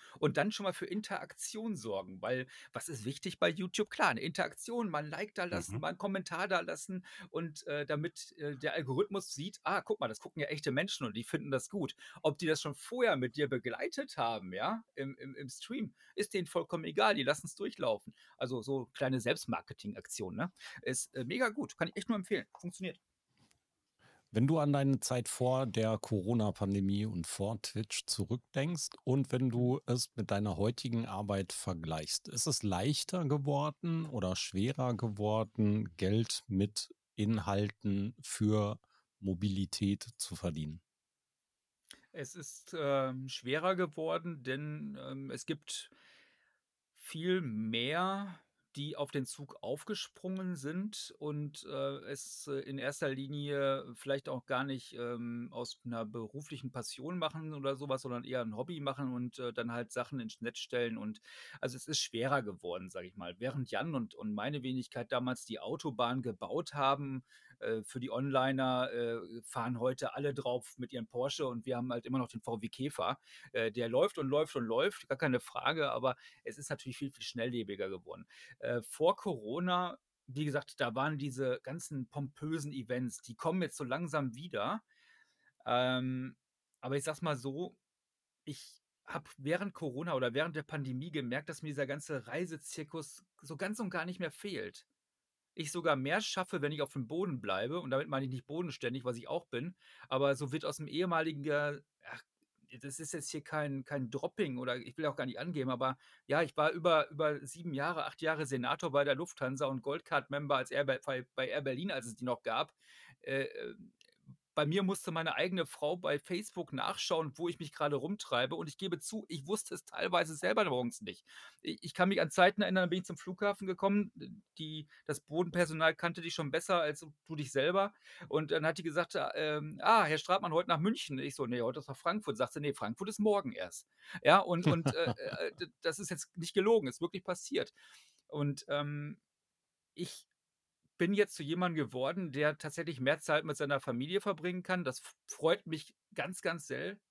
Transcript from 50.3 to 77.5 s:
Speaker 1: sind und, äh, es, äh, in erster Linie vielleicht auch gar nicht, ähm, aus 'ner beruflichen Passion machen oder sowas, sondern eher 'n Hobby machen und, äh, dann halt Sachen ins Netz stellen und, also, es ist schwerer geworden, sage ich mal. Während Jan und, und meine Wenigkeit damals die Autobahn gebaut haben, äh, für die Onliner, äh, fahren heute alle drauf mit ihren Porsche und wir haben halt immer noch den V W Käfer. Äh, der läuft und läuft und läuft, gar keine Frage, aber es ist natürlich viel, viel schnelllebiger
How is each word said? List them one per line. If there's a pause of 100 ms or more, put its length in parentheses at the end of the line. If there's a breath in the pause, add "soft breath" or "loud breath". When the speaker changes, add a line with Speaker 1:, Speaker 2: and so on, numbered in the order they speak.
Speaker 1:
sind
und,
äh, (140)
es,
äh,
in
erster
Linie (120)
vielleicht
auch
gar
nicht,
ähm,
aus
'ner
beruflichen
Passion
machen
oder
sowas,
sondern
eher
'n
Hobby
machen
und,
äh,
dann
halt
Sachen
ins
Netz
stellen
und, (400 loud breath)
also,
es
ist
schwerer
geworden,
sage
ich
mal.
Während
Jan
und,
und
meine
Wenigkeit
damals
die
Autobahn
gebaut
haben, (340 loud breath)
äh,
für
die
Onliner,
äh,
fahren
heute
alle
drauf
mit
ihren
Porsche
und
wir
haben
halt
immer
noch
den
V
W
Käfer. (340 loud breath)
Äh,
der
läuft
und
läuft
und
läuft,
gar
keine
Frage,
aber (280 loud breath)
es
ist
natürlich
viel,
viel
schnelllebiger